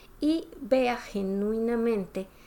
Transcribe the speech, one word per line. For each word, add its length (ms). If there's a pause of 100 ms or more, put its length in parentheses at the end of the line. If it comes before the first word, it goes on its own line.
(200)
y 280 (120)
vea 360
genuinamente 1300 (180)